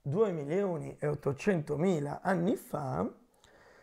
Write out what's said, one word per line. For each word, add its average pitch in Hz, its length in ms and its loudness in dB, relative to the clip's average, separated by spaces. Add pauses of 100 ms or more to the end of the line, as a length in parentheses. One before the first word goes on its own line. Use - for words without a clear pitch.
due 190 300 2
milioni 156 680 -2
e 147 120 -2
ottocentomila 147 1120 0
anni 180 320 2
fa 147 500 -4 (800)